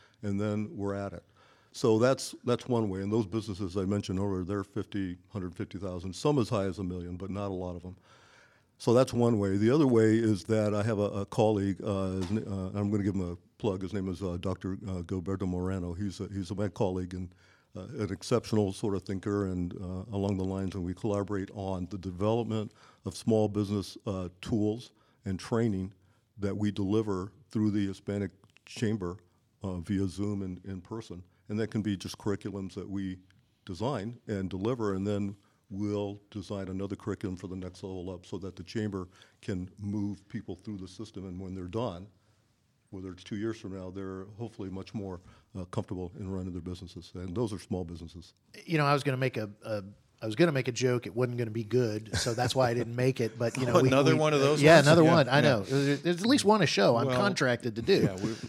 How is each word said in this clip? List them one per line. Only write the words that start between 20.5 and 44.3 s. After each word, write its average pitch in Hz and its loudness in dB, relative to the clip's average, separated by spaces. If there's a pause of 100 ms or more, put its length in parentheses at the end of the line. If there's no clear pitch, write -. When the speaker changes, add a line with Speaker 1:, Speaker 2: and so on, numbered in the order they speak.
Speaker 1:
and 92 -4
we 90 -4
collaborate 101 -2
on 95 -4
the 104 -8
development 107 -2 (320)
of 92 -8
small 110 4
business, 104 -2
uh, 92 -4 (120)
tools 107 -2 (340)
and 92 -4
training 104 0 (460)
that 98 -4
we 104 -2
deliver 101 -2 (180)
through 107 2
the 101 0
Hispanic 101 -6 (340)
Chamber, 104 -4 (440)
uh, 92 -6
via 98 0
Zoom 98 -4
and 92 -10
in 95 -10
person. 92 -14 (260)
And 107 -4
that 107 -2
can 113 -2
be 101 0
just - -8
curriculums 98 -6
that 98 -10
we 95 -6 (460)
design 110 -6
and 98 -2
deliver, 101 0
and 95 -2
then 101 -2 (340)
we'll 104 -4 (100)
design 98 -8
another 95 -6
curriculum 95 -6
for 101 -12
the 92 -8
next 90 -12
level 95 -8
up 87 -12
so 98 -8
that 90 -12
the 92 -12
chamber 98 -4 (340)
can 90 -6 (120)
move 101 -6
people 98 -10
through 104 -12
the 92 -12
system. 101 -14
And 90 -10
when 95 -10
they're 90 -10
done, 101 -6 (840)
whether 92 -10
it's 90 -16
two 113 -8
years 110 -4
from 95 -12
now, 92 -10
they're 95 -10 (120)